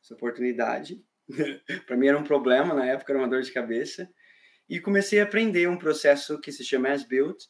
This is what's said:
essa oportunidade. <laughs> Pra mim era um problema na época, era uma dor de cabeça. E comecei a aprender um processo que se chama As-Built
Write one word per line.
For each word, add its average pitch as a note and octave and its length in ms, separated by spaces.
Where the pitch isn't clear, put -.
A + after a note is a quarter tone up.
essa - 100
oportunidade. A#2+ 880
<laughs> C#3+ 600
Pra B2 100
mim C3+ 100
era C#3+ 100
um D3+ 60
problema C#3+ 500
na C3+ 120
época, B2+ 260
era C#3 80
uma C3 80
dor B2+ 140
de B2 100
cabeça. A#2 580
E F3 100
comecei G3+ 400
a G#3 40
aprender G#3 440
um F3 100
processo D3 600
que - 120
se B2+ 120
chama C3 260
As-Built C#3 600